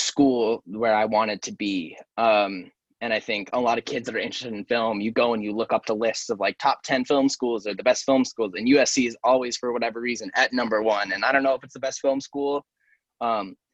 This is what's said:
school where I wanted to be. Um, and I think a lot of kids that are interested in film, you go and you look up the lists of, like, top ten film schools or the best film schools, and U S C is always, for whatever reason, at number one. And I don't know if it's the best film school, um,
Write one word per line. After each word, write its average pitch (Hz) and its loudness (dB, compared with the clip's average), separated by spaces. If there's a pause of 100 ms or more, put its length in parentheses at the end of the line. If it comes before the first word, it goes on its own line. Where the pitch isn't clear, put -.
school 120 2
where 110 0
I 110 2
wanted 110 0
to 110 -10
be. 98 -4 (220)
Um, 101 2 (320)
and 117 -2
I 107 0
think 104 -6
a 123 0
lot 117 2
of 117 -6
kids 123 -6
that 113 -8
are 104 -4
interested 123 -10
in 101 -10
film, 113 0
you 113 -2
go 120 2
and 107 -4
you 104 -4
look 110 -2
up 110 0
the 113 -2
lists 110 -2
of, 101 -4
like, 101 0
top 135 0
ten 131 -2
film 139 2
schools 117 -2
or 101 -4
the 101 -10
best 127 2
film 135 4
schools, 104 -4
and 110 -4
U 143 8
S 123 4
C 127 2
is 117 -6
always, 123 2
for 123 -4
whatever 117 -2
reason, 110 -6
at 131 2
number 113 2
one. 101 2
And 98 -4
I 120 2
don't 135 2
know 135 2
if 127 -6
it's 135 -20
the 131 -8
best 131 -6
film 139 0
school, 143 -4 (560)
um, 107 -2 (200)